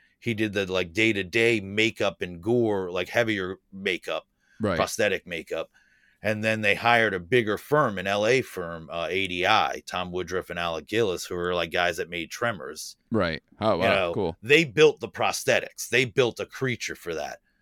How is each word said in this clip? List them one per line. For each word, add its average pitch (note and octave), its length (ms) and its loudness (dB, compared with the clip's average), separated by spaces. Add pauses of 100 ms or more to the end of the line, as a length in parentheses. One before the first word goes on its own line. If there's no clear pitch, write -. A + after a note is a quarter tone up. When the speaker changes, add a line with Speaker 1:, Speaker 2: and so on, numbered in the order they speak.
(200)
Speaker 1:
He A#2+ 160 -4
did G#2 180 0
the, G2 180 0
like, F#2 220 0
day-to-day A2 680 2
makeup G#2 640 0
and F2 200 -10
gore, G#2+ 480 2
like, F2+ 180 -4
heavier G2+ 480 0 (160)
makeup, F2+ 540 -4 (320)
Speaker 2:
Right. F#2+ 300 0
Speaker 1:
prosthetic G2 380 -2
makeup. E2 440 -6 (560)
And G#2+ 160 -2
then A2 180 0
they G2+ 140 4
hired A2+ 380 4
a F#2 80 -4
bigger G#2 360 2
firm, C3+ 400 0
an F#2 80 -6
L G#2 220 2
A B2+ 140 4
firm, E2 500 -10
uh, E2+ 180 -4
A F#2+ 180 -2
D F2+ 200 -2
I, F2 380 2
Tom F2+ 260 -6
Woodruff F2+ 380 -4
and E2+ 100 -6
Alec E2 280 -4
Gillis, G#2 380 0
who F2+ 120 -6
are, F2 180 -2
like, E2+ 160 -2
guys F2 260 2
that E2+ 120 -6
made E2+ 200 -8
Tremors. F#2+ 680 -8 (140)
Speaker 2:
Right. F2 300 0 (200)
Oh, G#2 160 2
Speaker 1:
You - 60 -2
Speaker 2:
wow. G2 120 4
Speaker 1:
know, F2+ 180 0
Speaker 2:
Cool. E2+ 300 -2
Speaker 1:
they D3+ 220 4
built D3 340 4
the A2+ 100 -8
prosthetics. - 800 -2
They B2 160 2
built A#2 360 0
a F#2+ 40 -4
creature A#2+ 500 -6
for E2+ 200 -8
that. C#2+ 240 -8 (220)